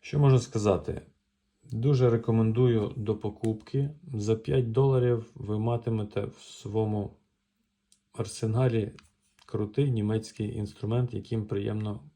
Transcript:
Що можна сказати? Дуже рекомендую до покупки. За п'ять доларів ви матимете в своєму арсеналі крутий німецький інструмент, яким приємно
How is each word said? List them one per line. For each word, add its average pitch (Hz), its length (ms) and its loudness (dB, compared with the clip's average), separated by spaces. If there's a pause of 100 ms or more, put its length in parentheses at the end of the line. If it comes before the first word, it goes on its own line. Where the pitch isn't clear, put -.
(100)
Що 147 80 0
можна 135 200 8
сказати? 104 640 0 (720)
Дуже 123 380 4
рекомендую 113 840 2
до 107 200 -2
покупки. 110 720 -4 (240)
За 110 220 0
п'ять 120 360 -2
доларів 123 640 2
ви 107 240 -6
матимете 110 640 -2
в - 160 -12
своєму 107 760 -4 (960)
арсеналі 113 800 -2 (540)
крутий 107 440 -2
німецький 110 680 -2
інструмент, 113 580 -4
яким 107 320 -6
приємно 104 680 -6